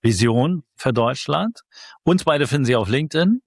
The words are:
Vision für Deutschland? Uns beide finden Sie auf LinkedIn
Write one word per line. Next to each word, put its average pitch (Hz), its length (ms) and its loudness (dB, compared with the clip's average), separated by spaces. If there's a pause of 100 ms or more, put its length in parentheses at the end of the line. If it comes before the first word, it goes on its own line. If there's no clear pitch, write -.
Vision 120 600 0 (120)
für 131 180 -4
Deutschland? 143 680 -2 (420)
Uns 180 220 2
beide 147 220 0
finden 143 180 0
Sie 123 100 2
auf 104 140 -2
LinkedIn 160 580 0